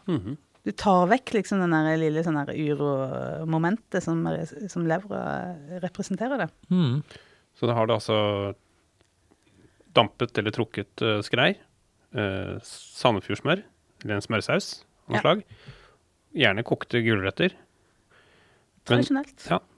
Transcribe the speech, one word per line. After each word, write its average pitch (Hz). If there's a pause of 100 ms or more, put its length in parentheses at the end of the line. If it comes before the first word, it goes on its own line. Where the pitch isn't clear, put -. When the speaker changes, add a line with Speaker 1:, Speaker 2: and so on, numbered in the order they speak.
Speaker 1:
Mhm. 131 (280)
Speaker 2:
Du 202
tar 180
vekk 233
liksom 202
den 175
der 156
lille 156
sånn 165 (100)
der 143
uro-momentet 147
som, 165 (440)
som 170
levra 185 (260)
representerer 202
det. 170 (200)
Speaker 3:
Mhm. 151 (560)
Speaker 1:
Så 120
da 120
har 113
du 117
altså 104 (1400)
dampet 120
eller 107
trukket, -
eh, 107
skrei, 151 (580)
eh, 95
Sandefjordsmør, 123 (400)
eller 107
en -
smørsaus 117 (240)
av -
noe 104
Speaker 2:
Ja. -
Speaker 1:
slag. 185 (920)
Gjerne 113
kokte -
gulrøtter. 110 (1300)
Men, 120
Speaker 2:
Tradisjonelt. -
Speaker 1:
ja, 170 (180)